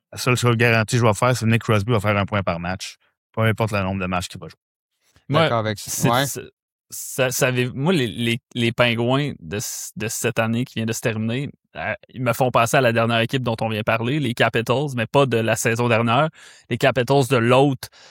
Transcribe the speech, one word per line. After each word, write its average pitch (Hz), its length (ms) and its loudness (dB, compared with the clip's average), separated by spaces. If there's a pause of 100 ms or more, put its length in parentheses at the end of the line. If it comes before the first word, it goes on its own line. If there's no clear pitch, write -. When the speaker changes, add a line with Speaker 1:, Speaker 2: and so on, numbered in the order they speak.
(120)
Speaker 1:
La 110 60 -14
seule 123 180 2
chose 120 200 2
garantie 113 380 2
que 120 60 4
je 120 60 4
vais 107 80 4
faire, 123 220 2
c'est 110 80 -4
que 110 60 2
Nick 113 120 2
Crosby 107 280 0
va 117 80 4
faire 104 180 0
un 101 80 0
point 98 200 -2
par 85 160 -4
match. 90 340 -8 (380)
Peu - 80 -4
importe 110 320 0
le 101 100 -2
nombre 95 180 -2
de 92 60 -4
matchs 90 220 -4
qu'il - 100 -14
va 85 80 -16
jouer. - 140 -20 (680)
Speaker 2:
Moi, 143 120 2
Speaker 3:
D'accord 135 180 2
avec 107 220 -4
ça. - 100 -12
Speaker 2:
c'est, - 180 0
Speaker 3:
Ouais. 127 180 2
Speaker 2:
c'est, - 160 -8 (460)
ça, - 440 -4
ça 131 160 2
avait, 123 260 0
moi, 143 180 0
les, 143 140 2
les, 117 320 -2 (160)
les 117 160 0
Pingouins 120 720 0
de, 82 180 -8 (380)
de 107 120 -4
cette - 300 -4
année 113 260 0
qui - 120 -14
vient 113 100 -4
de 110 60 -2
se - 80 -8
terminer, 113 500 -4 (240)
euh, 92 200 -8 (180)
ils 113 80 -12
me 123 140 0
font 127 160 0
penser 117 260 2
à 139 60 4
la 120 100 4
dernière 117 280 2
équipe 127 220 -2
dont 117 200 -2
on 110 80 -2
vient 107 120 -4
parler, 113 380 -2
les 120 140 -2
Capitals, 123 600 0
mais 113 120 -2
pas 139 180 4
de 120 140 0
la 113 180 0
saison 120 320 0
dernière, 117 400 2 (400)
les 120 80 -4
Capitals 131 540 2
de 135 80 4
l'autre, 127 500 2 (220)